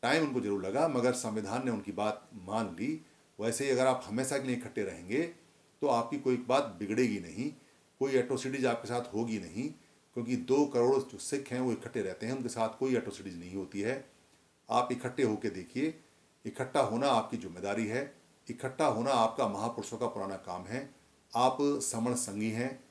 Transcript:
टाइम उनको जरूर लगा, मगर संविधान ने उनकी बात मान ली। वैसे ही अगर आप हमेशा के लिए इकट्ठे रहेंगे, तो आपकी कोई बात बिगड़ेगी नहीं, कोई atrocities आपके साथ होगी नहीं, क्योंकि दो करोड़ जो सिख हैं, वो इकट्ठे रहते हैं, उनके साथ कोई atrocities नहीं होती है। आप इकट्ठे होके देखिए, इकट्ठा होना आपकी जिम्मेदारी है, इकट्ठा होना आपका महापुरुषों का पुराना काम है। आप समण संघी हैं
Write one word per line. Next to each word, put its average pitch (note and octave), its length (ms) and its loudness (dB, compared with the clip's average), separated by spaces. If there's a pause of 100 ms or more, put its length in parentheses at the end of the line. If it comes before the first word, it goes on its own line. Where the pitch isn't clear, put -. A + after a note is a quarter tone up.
टाइम D3+ 240 4
उनको B2+ 140 0
जरूर G2+ 240 -2
लगा, C3 240 2
मगर B2 240 4
संविधान A2 520 -2
ने B2+ 60 0
उनकी G#2 220 -4
बात G#2+ 420 -2
मान G#2 320 -2
ली। B2+ 400 -4 (340)
वैसे C3 240 0
ही C#3 60 0
अगर B2+ 160 4
आप B2+ 200 4
हमेशा C3 320 0
के C3 80 -4
लिए B2+ 100 0
इकट्ठे A#2+ 260 -4
रहेंगे, F#2 400 -2 (580)
तो D3 60 0
आपकी C3 320 2
कोई B2+ 180 2
बात B2 420 2
बिगड़ेगी G#2 420 2
नहीं, F#2 320 -6 (460)
कोई C3+ 140 0
atrocities C3 540 2
आपके A#2+ 220 0
साथ A#2+ 260 -4
होगी A2+ 240 0
नहीं, F#2 300 -6 (460)
क्योंकि A#2+ 220 -2
दो C3+ 300 4
करोड़ B2+ 300 4
जो C3 220 -4
सिख C#3 340 -4
हैं, B2+ 80 -2
वो B2+ 120 2
इकट्ठे A2+ 300 -4
रहते F#2+ 240 -4
हैं, C3 100 -2
उनके B2 120 -4
साथ A2+ 200 0 (100)
कोई C3 180 2
atrocities F#2+ 420 -6
नहीं F2+ 160 -10
होती G2 260 -6
है। B2+ 300 -2 (600)
आप A#2 220 4
इकट्ठे B2 300 -2
होके G#2+ 280 2
देखिए, B2 440 -4 (520)
इकट्ठा B2+ 340 -2
होना A#2+ 260 2
आपकी A#2 300 2
जिम्मेदारी G2 500 -4
है, B2 280 -4 (360)
इकट्ठा C3 360 -2
होना C3+ 240 2
आपका A2+ 380 4
महापुरुषों G#2+ 500 -4
का A#2 80 0
पुराना G2 300 -4
काम F#2 260 -8
है। A2 280 -6 (460)
आप B2+ 240 4
समण C3 540 2
संघी G#2+ 360 -2
हैं A#2+ 400 -4